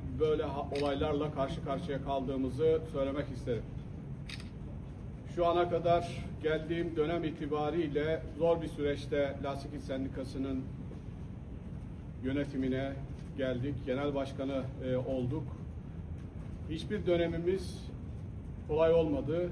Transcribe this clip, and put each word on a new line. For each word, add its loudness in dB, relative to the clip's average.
böyle 4
ha-, -2
olaylarla 2
karşı 0
karşıya -2
kaldığımızı 2
söylemek 0
isterim. -2
Şu 4
ana 6
kadar 4
geldiğim 2
dönem 2
itibariyle 2
zor 4
bir -4
süreçte 0
Lastik -4
İş -6
Sendikası'nın -2
yönetimine 0
geldik. 0
Genel 0
başkanı, -2
e, 2
olduk. 0
Hiçbir -2
dönemimiz 2
kolay 6
olmadı. 4